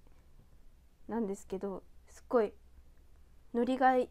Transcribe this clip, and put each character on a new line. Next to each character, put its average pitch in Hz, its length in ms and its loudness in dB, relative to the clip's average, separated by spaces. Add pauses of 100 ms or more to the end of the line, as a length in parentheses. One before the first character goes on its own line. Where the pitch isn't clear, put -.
(1080)
な 220 120 -6
ん 220 80 -4
で 196 80 -6
す - 120 -16
け 190 120 -8
ど、 196 240 -10 (240)
す - 140 -20
っ - 80 -20
ご 240 140 4
い 196 100 -4 (1000)
ノ 240 120 0
リ 262 120 0
が 254 200 4
い 247 140 0